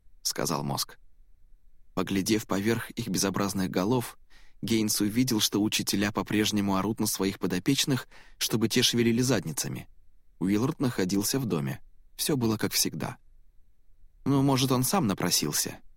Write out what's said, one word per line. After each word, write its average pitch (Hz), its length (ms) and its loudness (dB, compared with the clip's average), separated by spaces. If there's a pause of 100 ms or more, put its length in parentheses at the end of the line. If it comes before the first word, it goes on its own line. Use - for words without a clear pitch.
(220)
сказал 71 400 -2
мозг. - 360 -4 (960)
Поглядев 98 520 0
поверх 110 440 0
их - 180 -8
безобразных 95 640 0
голов — 113 480 0 (440)
Гейнс 107 380 0
увидел, 113 400 2
что - 200 2
учителя 104 520 0
по-прежнему 101 640 2
орут 101 240 0
на 107 60 0
своих 98 320 0
подопечных, 120 720 0 (300)
чтобы 113 300 0
те 123 140 2
шевелили 117 380 2
задницами. - 680 -2 (500)
Уиллард 104 420 0
находился 104 580 0
в 131 80 -2
доме. 78 340 -2 (360)
Все - 200 0
было 110 200 2
как - 160 -2
всегда. - 460 -2 (1040)
«Ну, 139 180 2
может, 135 280 4
он 131 140 2
сам 170 220 2
напросился?» 85 760 0 (160)